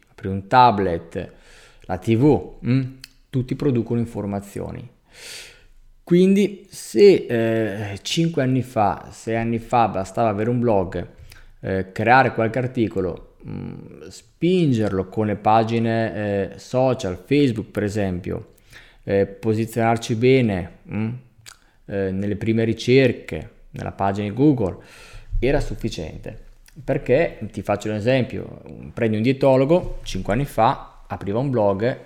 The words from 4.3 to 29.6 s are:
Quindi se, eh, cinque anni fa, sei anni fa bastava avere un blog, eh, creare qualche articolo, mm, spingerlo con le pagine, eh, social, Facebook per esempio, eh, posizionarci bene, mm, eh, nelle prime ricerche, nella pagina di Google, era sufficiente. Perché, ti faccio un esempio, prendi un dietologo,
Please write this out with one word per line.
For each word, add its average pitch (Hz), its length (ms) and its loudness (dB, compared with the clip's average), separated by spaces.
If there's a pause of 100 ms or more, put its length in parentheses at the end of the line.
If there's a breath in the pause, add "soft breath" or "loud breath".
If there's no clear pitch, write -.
Quindi 190 640 2
se, - 580 6
eh, 110 720 -2
cinque 165 420 -2
anni 127 180 2
fa, 104 500 -2
sei - 240 -6
anni 113 240 -2
fa 117 300 2
bastava 98 400 -2
avere 107 200 -2
un 123 100 0
blog, 98 460 0 (540 soft breath)
eh, 95 320 -4
creare 120 420 6
qualche 113 260 -2
articolo, 107 760 -4 (100)
mm, 87 640 -14
spingerlo 113 1000 0
con 110 160 -2
le 104 100 0
pagine, 110 1200 0
eh, - 60 -18
social, 127 640 -2
Facebook 131 460 0
per 101 140 -4
esempio, 95 720 -4 (500 soft breath)
eh, 98 220 2
posizionarci 113 880 -2
bene, 113 560 2 (180)
mm, 110 200 -4 (800 soft breath)
eh, 98 240 -2
nelle 101 240 -4
prime 113 280 0
ricerche, 113 840 0 (220)
nella 98 200 -8
pagina 101 360 -2
di 101 60 -6
Google, 123 440 2 (640 loud breath)
era 139 200 2
sufficiente. - 840 -8 (380)
Perché, 147 560 0 (120)
ti 101 100 -8
faccio 104 280 -2
un 107 60 -2
esempio, 107 680 -2 (320)
prendi 110 240 0
un 107 60 -2
dietologo, 135 800 2